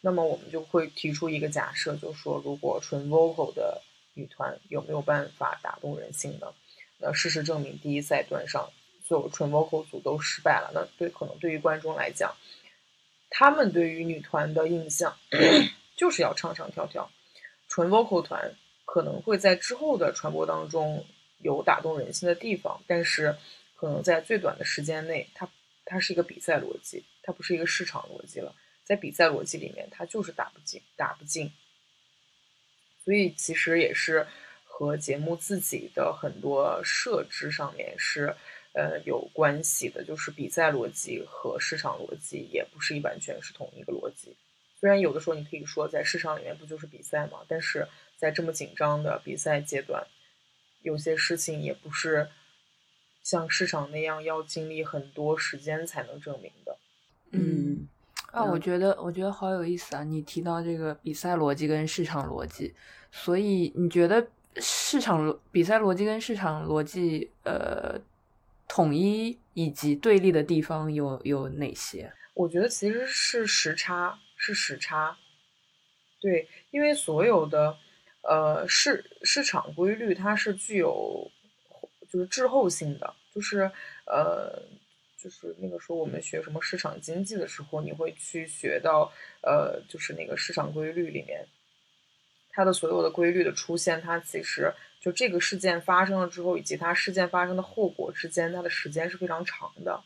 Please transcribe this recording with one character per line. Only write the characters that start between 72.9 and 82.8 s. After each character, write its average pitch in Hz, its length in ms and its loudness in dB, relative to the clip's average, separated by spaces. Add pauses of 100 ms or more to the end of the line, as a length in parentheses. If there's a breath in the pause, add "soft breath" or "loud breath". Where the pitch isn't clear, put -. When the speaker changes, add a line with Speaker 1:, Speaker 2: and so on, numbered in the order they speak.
Speaker 1:
是 240 400 0
时 156 300 2
差， 175 420 -2 (200)
是 - 160 -4
时 143 240 -2
差。 156 400 -2 (1040)
对， 175 260 4 (220 loud breath)
因 285 120 0
为 294 120 6
所 165 320 2
有 190 200 6
的， 151 300 4 (460 soft breath)
呃， 156 460 4
市-， - 360 4 (200)
市 - 200 4
场 156 320 0
规 185 200 2
律 220 180 0
它 196 200 0
是 208 200 0
具 202 240 -4
有， 53 520 0 (800)
就 180 100 0
是 185 80 0
滞 254 200 0
后 240 220 6
性 147 280 -4